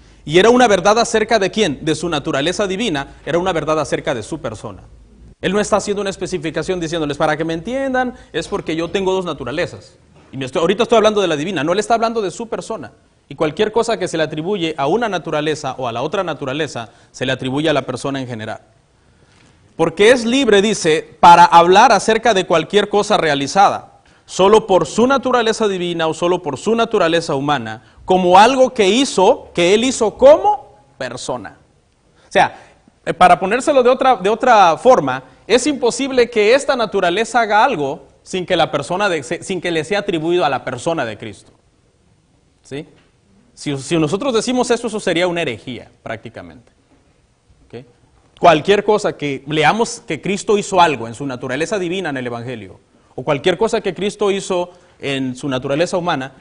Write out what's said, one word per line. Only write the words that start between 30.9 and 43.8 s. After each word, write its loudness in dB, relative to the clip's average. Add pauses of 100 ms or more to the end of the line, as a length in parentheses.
persona". -10 (680)
O -20
sea, 2 (480)
eh, -4
para 6
ponérselo 2
de 6
otra, 4
de -2
otra 4
forma, 2 (220)
es 2
imposible 0
que 2
esta 0
naturaleza 0
haga 2
algo -2 (180)
sin -6
que -2
la 2
persona -2
de, -4
se-, -8
sin -6
que -4
le -2
sea -2
atribuido 0
a 2
la -4
persona -4
de -8
Cristo. -16 (1120)
¿Sí? -14 (680)
Si, -6
si -4